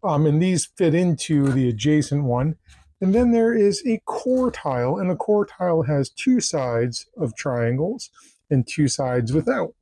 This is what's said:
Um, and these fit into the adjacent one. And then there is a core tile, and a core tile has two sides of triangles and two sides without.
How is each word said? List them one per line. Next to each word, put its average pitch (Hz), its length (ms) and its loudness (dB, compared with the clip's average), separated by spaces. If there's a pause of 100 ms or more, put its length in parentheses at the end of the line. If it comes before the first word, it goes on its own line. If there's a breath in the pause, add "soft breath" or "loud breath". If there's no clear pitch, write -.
Um, 156 220 2
and 151 140 4
these 185 260 0
fit 160 280 0
into 160 560 0
the 127 180 2
adjacent 143 540 0
one. 131 340 0 (440 soft breath)
And 190 140 2
then 240 180 4
there 233 220 2
is 202 300 2
a 226 200 -2
core 254 480 -2
tile, 131 440 -2
and 185 140 -2
a 175 60 -2
core 208 300 0
tile 170 360 -2
has 139 280 -2
two 254 300 0
sides 123 680 -2 (100)
of 139 180 -4
triangles 131 760 -4 (380 soft breath)
and 131 160 2
two 151 220 0
sides 123 460 -2
without. 226 500 -2